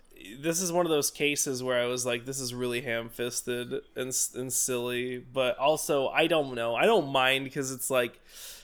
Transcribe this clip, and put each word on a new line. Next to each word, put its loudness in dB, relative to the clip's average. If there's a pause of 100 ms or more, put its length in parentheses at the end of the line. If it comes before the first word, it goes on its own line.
(380)
this 0
is 0
one 2
of 0
those 2
cases -2
where 0
I -2
was -2
like, -2
"This -8
is -6
really -2
ham-fisted -4 (240)
and -4
s-, -2
and -6
silly," -2
but 0
also, 2
I 4
don't 2
know. -2
I 4
don't 6
mind 2
'cause -4
it's -4
like, 2 (440)